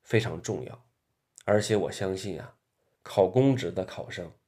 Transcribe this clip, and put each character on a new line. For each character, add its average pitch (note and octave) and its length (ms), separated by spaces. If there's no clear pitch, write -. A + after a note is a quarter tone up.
非 - 180
常 F2 220
重 E2+ 240
要， - 200
而 G#2 160
且 G#2+ 140
我 E2+ 160
相 F#2+ 260
信 F#2+ 220
啊， - 160
考 F#2+ 240
公 B2+ 280
职 F2 160
的 F#2 140
考 - 240
生 E2+ 220